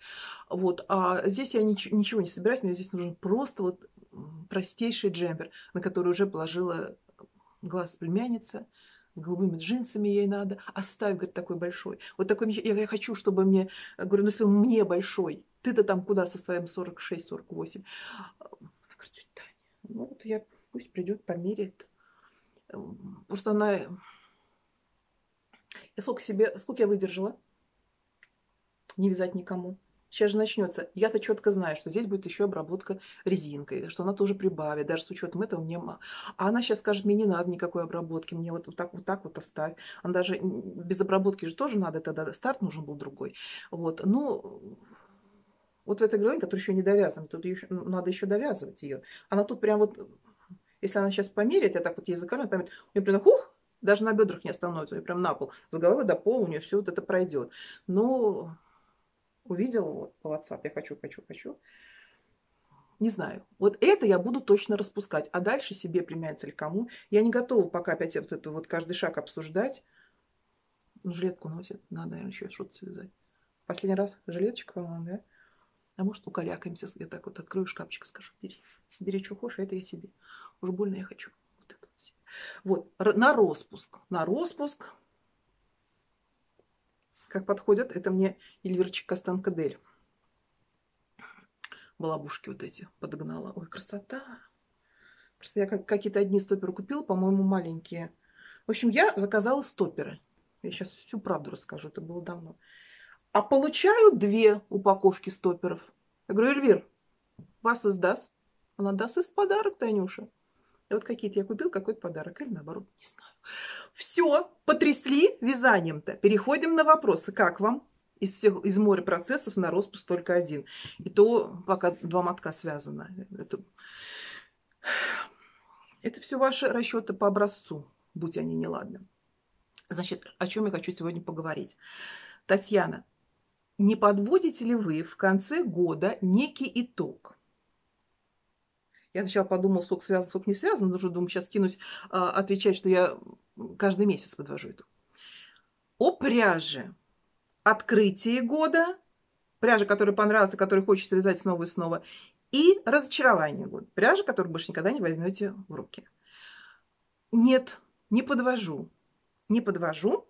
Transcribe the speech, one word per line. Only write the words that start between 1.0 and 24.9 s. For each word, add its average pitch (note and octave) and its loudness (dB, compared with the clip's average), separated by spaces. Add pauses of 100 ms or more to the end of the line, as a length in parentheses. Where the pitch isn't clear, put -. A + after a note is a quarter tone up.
здесь B3 -4
я A3 4
нич-, G#3+ 0
ничего G#3 2
не E3+ 0
собираюсь. A3+ 0
Мне F3+ -2
здесь F#3 -12
нужен F3 -6
просто A3 -2
вот, F3+ -4 (240)
м, D#3+ -16
простейший G#3 -2
джемпер, E3 -4 (240)
на F#3 -4
который F#3 0
уже F#3+ 2
положила E3 -4 (680)
глаз F3 -6
племянница. G#3+ -4 (500)
С F3 -12
голубыми F3 0
джинсами G#3 -2
ей G3+ 2
надо. G3+ -4 (160)
«Оставь, G3 -4
говорит, F#3 -8
такой F3+ -6
большой. F3 -8 (200)
Вот F#3+ -2
такой G#3+ 2
мне, G#3+ -2
я, A3 2
я G#3+ 0
хочу, G#3+ -6
чтобы F#3+ 2
мне», F#3+ 6 (300)
говорю, G3 2
«ну, G#3 4
если G#3 0
он G3+ 6
мне A3 6
большой, F3+ -2 (180)
ты-то A3 2
там F#3 0
куда F#3+ 0
со F#3 -12
своим F3 -6
сорок F3+ -12
шесть, - -10
сорок - -14
восемь?» E3 -12 (580)
Она - -20 (100)
говорит, - -20
«Тетя - -20
Таня, - -20
ну A#3 -8
вот - -20
я, G#3+ -4 (280)
пусть - -12
придет, F#3+ -6
померяет». F#3+ -6 (840)
Эм, - -16
просто G3+ -4
она, G#3 2
я E3+ -6 (2250)